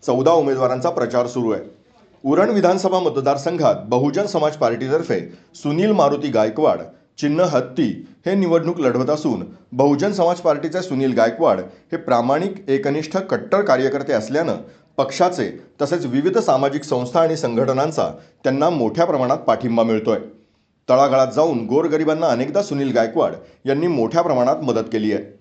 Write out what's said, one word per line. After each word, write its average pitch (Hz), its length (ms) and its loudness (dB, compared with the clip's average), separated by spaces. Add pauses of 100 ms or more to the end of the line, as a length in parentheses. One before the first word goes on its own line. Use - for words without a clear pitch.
चौदा 135 260 4
उमेदवारांचा 131 580 0
प्रचार 123 360 -2
सुरू 120 240 -2
आहे. 95 120 -4 (640)
उरण 170 260 2
विधानसभा 185 480 2
मतदारसंघात 139 760 0 (100)
बहुजन 139 420 0
समाज 151 300 0
पार्टीतर्फे 127 800 -2 (160)
सुनील 175 380 0
मारुती 143 360 2
गायकवाड, 110 500 2 (400)
चिन्ह 151 260 0
हत्ती, 131 640 -2 (200)
हे 180 80 0
निवडणूक 170 460 0
लढवत 127 300 0
असून, 143 340 -2 (280)
बहुजन 143 400 2
समाज 175 240 2
पार्टीचे 170 460 -2
सुनील 135 320 -2
गायकवाड 113 460 2
हे - 360 -12
प्रामाणिक, 139 760 0
एकनिष्ठ, 143 460 -2
कट्टर 190 460 -2
कार्यकर्ते 135 500 0
असल्यानं 127 420 0 (420)
पक्षाचे 139 680 -2 (200)
तसेच 156 240 -2
विविध 143 320 0
सामाजिक 139 460 0
संस्था 123 360 -2
आणि 160 160 2
संघटनांचा 127 720 -2 (340)
त्यांना 139 260 2
मोठ्या 117 340 0
प्रमाणात 131 320 0
पाठिंबा 117 460 0
मिळतोय. 110 360 0 (680)
तळागाळात 131 380 4 (100)
जाऊन 147 300 0
गोरगरिबांना 156 600 0
अनेकदा 135 360 0
सुनील 139 300 -4
गायकवाड 113 400 0 (340)
यांनी 143 200 0
मोठ्या 151 360 0
प्रमाणात 139 340 2
मदत 113 360 -2
केली 107 200 0
आहे. - 280 -6